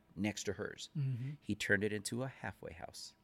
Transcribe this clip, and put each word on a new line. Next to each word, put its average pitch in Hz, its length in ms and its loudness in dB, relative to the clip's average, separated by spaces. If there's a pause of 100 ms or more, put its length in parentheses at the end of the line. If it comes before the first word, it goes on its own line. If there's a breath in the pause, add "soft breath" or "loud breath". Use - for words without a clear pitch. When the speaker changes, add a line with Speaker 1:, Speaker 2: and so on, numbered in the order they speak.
(140)
Speaker 1:
next 101 300 0
to 101 100 0
hers. - 440 -6
Speaker 2:
Mm-hmm. 131 320 2 (100)
Speaker 1:
He 104 140 0
turned 101 300 6
it 104 80 2
into 117 300 -2
a 131 100 -6 (100)
halfway - 320 -6
house. - 500 -10